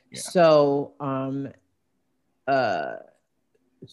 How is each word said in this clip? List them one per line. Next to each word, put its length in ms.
So, 840
um, 500
uh, 500